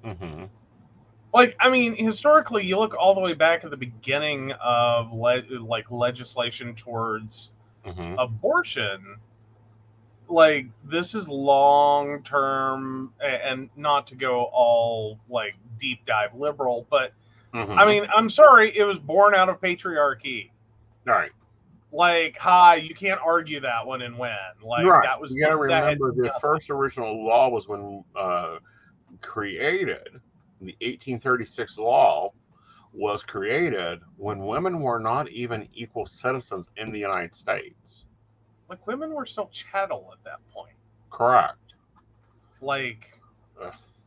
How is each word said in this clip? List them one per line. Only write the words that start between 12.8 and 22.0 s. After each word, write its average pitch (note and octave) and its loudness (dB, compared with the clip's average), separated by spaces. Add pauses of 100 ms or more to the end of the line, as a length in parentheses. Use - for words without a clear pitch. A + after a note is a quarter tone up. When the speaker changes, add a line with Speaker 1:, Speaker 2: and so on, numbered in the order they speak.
Speaker 2:
a-, C3+ -4
and C3 -8
not D3 -2
to C3 -20
go B2 -2
all, A#2 2 (120)
like, A2 -6 (240)
deep B2+ -10
dive G#2+ -2
liberal, B2+ -4
but, C3+ 0 (420)
Speaker 1:
Mm-hmm. A#2 -2
Speaker 2:
I G3+ 10
mean, G#3 2
I'm A3 4
sorry, A#3 10
it G#3 4
was G3 -2
born F3+ 4
out F#3 4
of F3+ -4
patriarchy. C#3+ -4 (560)
Speaker 1:
Right. G2 0 (580)
Speaker 2:
Like, E3+ 0